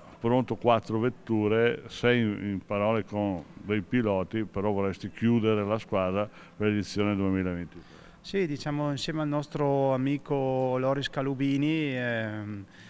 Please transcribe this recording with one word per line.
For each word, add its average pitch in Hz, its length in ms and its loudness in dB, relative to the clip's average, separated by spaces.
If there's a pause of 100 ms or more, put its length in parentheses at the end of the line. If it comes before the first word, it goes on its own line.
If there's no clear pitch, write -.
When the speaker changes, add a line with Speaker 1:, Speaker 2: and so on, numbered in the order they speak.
(200)
Speaker 1:
pronto 120 360 2
quattro 113 440 2
vetture, 113 880 2
sei 120 340 2
in, 104 220 2
in 101 200 -2
parole 104 400 2
con 101 400 -2 (120)
dei 104 260 -2
piloti, 104 640 0
però 98 260 -2
vorresti 98 400 -2
chiudere 110 560 2
la 107 140 0
squadra 101 500 0 (260)
per 107 120 0
l'edizione 104 480 0
duemilaventitré. 92 640 -2 (400)
Speaker 2:
Sì, 196 240 -2
diciamo, 147 460 -4
insieme 156 300 -4
al 151 60 -2
nostro 143 680 2
amico 131 840 0
Loris 131 320 0
Calubini, 139 880 0
ehm, 107 680 -4 (240)